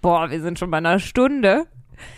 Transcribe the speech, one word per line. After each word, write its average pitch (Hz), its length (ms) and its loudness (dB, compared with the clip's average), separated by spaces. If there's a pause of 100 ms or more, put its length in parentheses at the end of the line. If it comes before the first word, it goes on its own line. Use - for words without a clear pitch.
Boah, 165 280 2
wir 156 120 -6
sind 170 180 -8
schon 180 120 -6
bei 160 80 0
einer 170 200 2
Stunde. 254 680 2 (500)